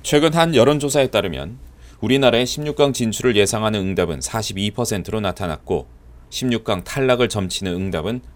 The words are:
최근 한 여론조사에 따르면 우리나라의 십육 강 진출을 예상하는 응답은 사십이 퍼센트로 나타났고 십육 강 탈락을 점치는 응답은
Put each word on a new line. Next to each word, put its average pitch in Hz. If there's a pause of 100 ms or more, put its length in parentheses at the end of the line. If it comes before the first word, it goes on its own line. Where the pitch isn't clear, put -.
최근 151
한 165
여론조사에 139
따르면 92 (420)
우리나라의 123
십육 151
강 143
진출을 117
예상하는 107
응답은 90
사십이 101
퍼센트로 110
나타났고 87 (420)
십육 120
강 92
탈락을 127
점치는 95
응답은 95 (160)